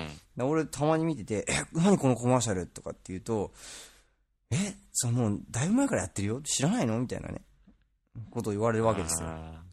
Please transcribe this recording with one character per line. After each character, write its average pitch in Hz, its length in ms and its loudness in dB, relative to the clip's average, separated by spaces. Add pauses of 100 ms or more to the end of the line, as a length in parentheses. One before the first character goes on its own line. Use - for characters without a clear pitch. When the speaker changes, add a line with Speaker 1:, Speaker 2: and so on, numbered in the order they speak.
Speaker 1:
ん。 78 40 -8 (300)
Speaker 2:
で、 120 60 -2
俺 156 220 2
た 147 200 -4
ま 160 120 4
に 160 80 2
見 160 100 0
て 110 80 -8
て、 101 260 -2
「え、 135 40 0 (200)
何 180 240 6
こ 135 120 4
の 123 60 6
コ 123 120 -2
マ 127 100 6
ー 120 40 4
シ 110 100 0
ャ - 20 2
ル？」 90 140 -4
と - 160 -18
か - 80 -8
っ - 20 -8
て - 140 -16
言 92 100 -6
う 90 40 -8
と、 110 320 -2 (960)
「え、 190 240 -2 (180)
そ 120 180 0
の - 20 2
も 113 240 2
う - 120 -6
だ 113 140 -2
い 165 40 0
ぶ 202 60 2
前 277 140 4
か 220 80 0
ら 98 80 2
や - 40 -6
っ - 40 -10
て 101 100 -6
る 101 60 0
よ。 123 140 -2
知 - 200 -2
ら 147 80 4
な 240 140 2
い - 20 2
の？」 113 160 0
み 120 60 -4
た 92 100 -6
い 90 40 -8
な 85 80 -10
ね、 - 120 -10 (880)
こ 120 140 -6
と 110 80 -2
を - 20 0
言 101 80 -2
わ 113 100 2
れ 110 60 2
る 113 80 4
わ 110 80 4
け 95 80 -2
で 82 80 -4
す 82 140 -2
よ。 82 60 -6
Speaker 1:
あ 80 440 -12